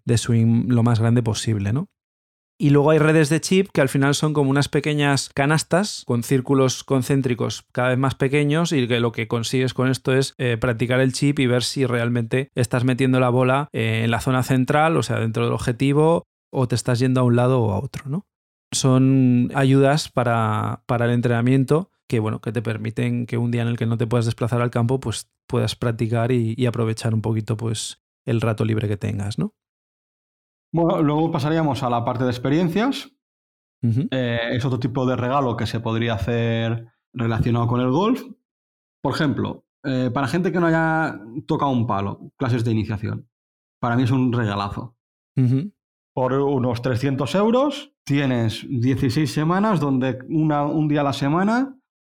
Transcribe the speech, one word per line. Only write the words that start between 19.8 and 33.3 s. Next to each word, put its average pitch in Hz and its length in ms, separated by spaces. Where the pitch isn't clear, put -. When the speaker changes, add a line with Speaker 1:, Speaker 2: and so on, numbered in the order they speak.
Speaker 1:
para, 110 760
para 120 220
el 120 60
entrenamiento 123 800
que, 117 120
bueno, 107 220
que 113 100
te 117 80
permiten 113 640
que 117 140
un 120 120
día 120 120
en 117 60
el 117 100
que 117 80
no 117 100
te 117 100
puedas 117 200
desplazar 120 340
al 120 100
campo, 123 300
pues, - 300
puedas 117 280
practicar 117 540
y, 117 280
y 123 80
aprovechar 113 480
un 110 80
poquito, 110 340
pues, 113 460
el 117 160
rato 113 240
libre 107 200
que 104 120
tengas, 104 400
¿no? 196 160
Speaker 2:
Bueno, 165 300
luego 156 300
pasaríamos 151 500
a 123 80
la 117 140
parte 123 180
de 127 80
experiencias. 170 800